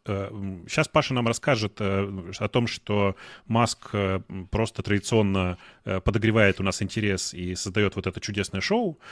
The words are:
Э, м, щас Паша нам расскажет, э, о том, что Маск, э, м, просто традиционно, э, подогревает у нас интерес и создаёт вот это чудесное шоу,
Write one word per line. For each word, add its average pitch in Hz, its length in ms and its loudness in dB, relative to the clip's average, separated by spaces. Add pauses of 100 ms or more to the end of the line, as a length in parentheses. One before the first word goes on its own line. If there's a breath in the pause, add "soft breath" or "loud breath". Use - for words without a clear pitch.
Э, 98 240 -2
м, 98 380 -8
щас - 220 2
Паша 147 240 2
нам 123 140 2
расскажет, 113 520 0
э, 98 300 0 (300)
о 107 100 -2
том, 120 180 2
что 101 480 0 (300 loud breath)
Маск, - 480 0
э, 95 360 0
м, 92 180 -10
просто 107 360 -2
традиционно, 98 720 2 (280 loud breath)
э, 95 160 -2
подогревает 107 580 4
у 95 40 -2
нас 95 180 0
интерес 101 520 -2
и 90 220 -6
создаёт 101 400 0
вот 95 120 -4
это 92 120 -4
чудесное 101 420 -4
шоу, 208 380 0 (120)